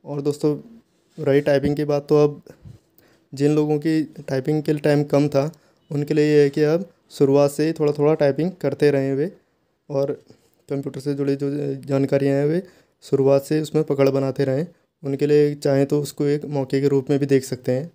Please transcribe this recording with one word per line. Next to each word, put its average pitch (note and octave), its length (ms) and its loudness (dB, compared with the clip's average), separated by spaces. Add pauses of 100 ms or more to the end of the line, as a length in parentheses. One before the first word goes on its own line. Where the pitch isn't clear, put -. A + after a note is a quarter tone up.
और C#3+ 180 -10
दोस्तों, D3 340 -2 (600)
रही C#3+ 240 2
टाइपिंग C#3+ 340 2
की D3+ 80 -2
बात, C#3+ 240 -2
तो D3+ 160 6
अब D3 180 -2 (880)
जिन C#3+ 220 0
लोगों D3+ 240 0
की D#3+ 240 -2 (180)
टाइपिंग C#3+ 420 -4
के D#3 100 -2
लिए D3 100 -2
टाइम D3 240 2
कम D3 220 2
था, C#3+ 220 0 (400)
उनके D3 240 -2
लिए D3+ 120 4
ये D3 160 6
है C#3+ 80 4
कि D3+ 140 0
अब E3+ 240 0 (220)
शुरुआत C#3 400 4
से D3+ 160 -2
ही E3 60 -2
थोड़ा D3+ 200 0
थोड़ा D3 240 2
टाइपिंग D3+ 360 0
करते C#3+ 380 0
रहें C3+ 240 -2
वे, D3+ 160 -2 (580)
और C#3 240 -2 (560)
कंप्यूटर C#3 320 -8
से C#3+ 140 -4
जुड़ी C#3 220 -2
जो C#3 140 -6 (320)
जानकारियाँ C#3 540 0
हैं C#3+ 100 0
वे E3+ 160 -2 (420)
शुरुआत C#3 400 2
से D#3 160 -2
उसमें D#3 240 -2
पकड़ C#3 260 2
बनाते C3+ 340 -2
रहें। C3+ 220 -2 (360)
उनके C#3 240 -4
लिए D3 300 2
चाहें C#3 300 2
तो D3 160 -2
उसको D3 240 -6
एक D3 200 -2
मौके C#3 340 -2
के C#3 80 2
रूप C#3 220 0
में C#3 80 2
भी C#3+ 80 0
देख C3+ 180 2
सकते - 280 -6
हैं। D3 220 -4